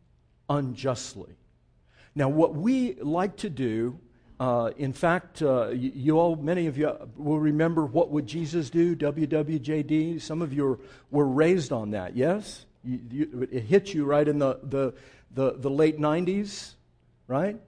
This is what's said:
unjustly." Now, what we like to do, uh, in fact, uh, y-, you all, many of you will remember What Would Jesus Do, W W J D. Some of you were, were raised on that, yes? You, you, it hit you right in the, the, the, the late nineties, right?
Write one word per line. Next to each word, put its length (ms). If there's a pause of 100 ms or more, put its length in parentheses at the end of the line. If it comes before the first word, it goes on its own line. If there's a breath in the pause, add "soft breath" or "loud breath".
(480)
unjustly." 880 (760 soft breath)
Now, 140
what 260
we 400
like 440
to 120
do, 480 (400 soft breath)
uh, 380
in 160
fact, 500
uh, 260
y-, 260
you 240
all, 180
many 300
of 100
you 180 (220)
will 220
remember 480
What 240
Would 160
Jesus 420
Do, 260
W 320
W 320
J 240
D. 360
Some 240
of 100
you 120
were, 160 (300 loud breath)
were 160
raised 460
on 200
that, 240
yes? 500 (160)
You, 180 (100)
you, 400
it 120
hit 320
you 100
right 220
in 120
the, 240
the, 320 (380 loud breath)
the, 200
the 180
late 280
nineties, 760 (520)
right? 420